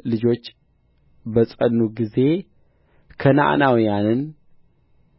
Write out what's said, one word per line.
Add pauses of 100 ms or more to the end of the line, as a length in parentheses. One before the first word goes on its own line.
ልጆች (840)
በጸኑ (120)
ጊዜ (1040)
ከነዓናውያንን (1000)